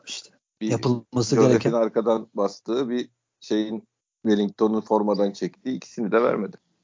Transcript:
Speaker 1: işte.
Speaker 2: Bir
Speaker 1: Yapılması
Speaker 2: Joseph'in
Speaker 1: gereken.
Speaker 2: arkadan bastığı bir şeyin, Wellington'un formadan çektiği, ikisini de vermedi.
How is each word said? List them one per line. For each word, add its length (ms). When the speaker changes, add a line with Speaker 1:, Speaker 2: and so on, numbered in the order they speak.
Speaker 1:
işte. 220
Speaker 2:
Bir 100
Speaker 1:
Yapılması 640
Speaker 2:
Joseph'in 140
Speaker 1:
gereken. 220
Speaker 2:
arkadan 640
bastığı 560
bir 200
şeyin, 440
Wellington'un 560
formadan 500
çektiği, 440
ikisini 360
de 120
vermedi. 340